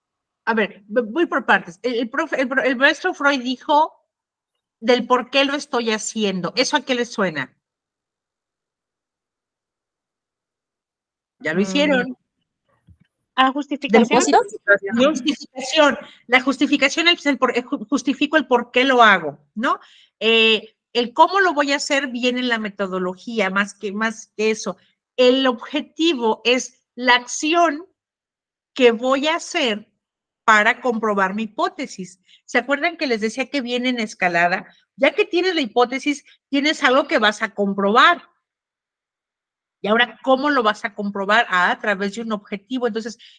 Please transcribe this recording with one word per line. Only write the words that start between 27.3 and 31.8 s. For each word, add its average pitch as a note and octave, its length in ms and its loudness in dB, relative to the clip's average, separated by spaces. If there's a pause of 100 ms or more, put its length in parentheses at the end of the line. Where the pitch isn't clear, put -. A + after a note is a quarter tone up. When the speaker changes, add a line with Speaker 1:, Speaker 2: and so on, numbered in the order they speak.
Speaker 1:
que A#3+ 180 4
voy B3+ 360 0
a E4 100 0
hacer B3 520 -4 (540)
para A3 380 4
comprobar G#3 520 0
mi A3 100 -4
hipótesis. C4 760 -8 (260)